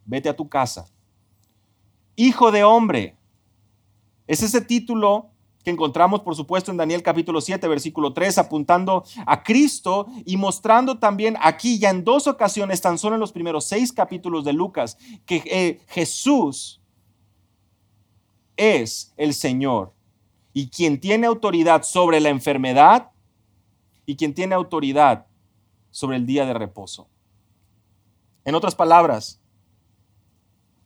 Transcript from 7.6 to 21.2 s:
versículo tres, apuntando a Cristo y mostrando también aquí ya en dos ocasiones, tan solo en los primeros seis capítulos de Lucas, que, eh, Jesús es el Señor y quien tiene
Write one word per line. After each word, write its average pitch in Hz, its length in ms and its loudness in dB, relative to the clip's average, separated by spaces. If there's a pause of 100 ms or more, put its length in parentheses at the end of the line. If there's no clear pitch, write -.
versículo 151 440 -4
tres, 180 280 -2
apuntando 175 640 0 (240)
a - 160 0
Cristo 208 640 0 (180)
y 185 100 -4
mostrando 226 640 2
también 214 420 0
aquí 220 380 2
ya 196 140 2
en 185 120 -2
dos 254 220 2
ocasiones, 202 560 -2
tan 175 160 0
solo 214 200 -2
en - 20 -2
los 208 120 -4
primeros 170 340 -6
seis 240 280 -2
capítulos 175 520 -4
de 143 80 -2
Lucas, 147 440 -4 (300)
que, 170 180 -2
eh, 180 440 -2
Jesús 180 920 -2 (1700)
es 180 600 0
el 147 200 -2
Señor 127 580 -4 (600)
y 139 160 -6
quien 151 300 -2
tiene 220 280 0